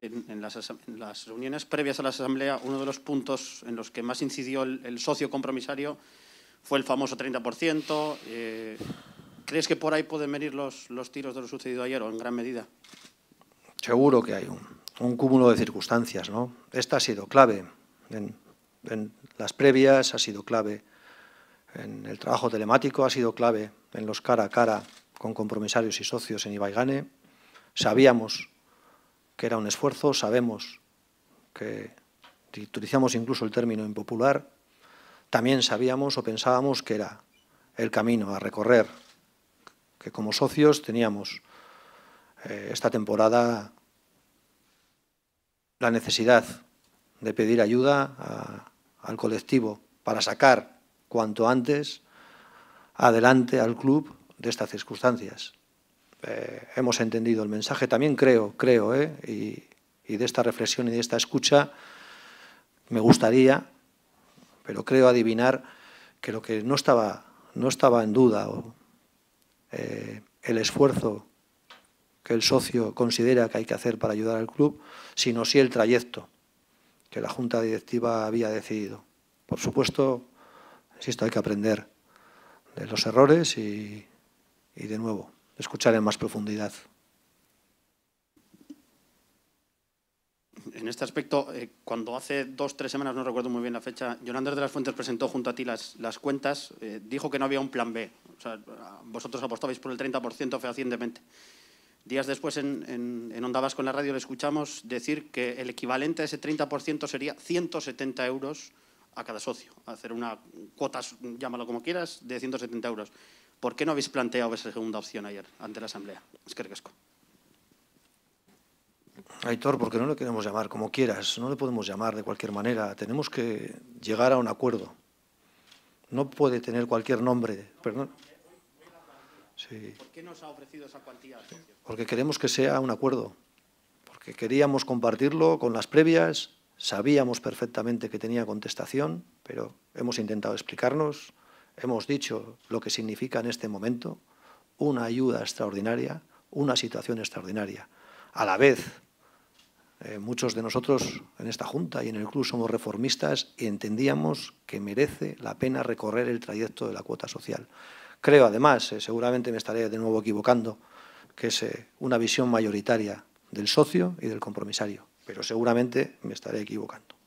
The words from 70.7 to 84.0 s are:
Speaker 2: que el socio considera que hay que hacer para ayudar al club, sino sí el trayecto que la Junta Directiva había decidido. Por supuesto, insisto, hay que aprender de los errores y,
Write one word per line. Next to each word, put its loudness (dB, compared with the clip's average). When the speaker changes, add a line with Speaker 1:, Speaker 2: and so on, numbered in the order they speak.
Speaker 2:
que 0
el 2
socio 2
considera 4
que -2
hay -2
que -4
hacer -2
para 0
ayudar 0
al -2
club, 2
sino 0
sí 2
el 8
trayecto 2
que -8
la -4
Junta -2
Directiva 0
había 0
decidido. -6
Por -4
supuesto, 2
insisto, -4
hay 0
que 0
aprender 0
de -8
los 0
errores 6
y, -6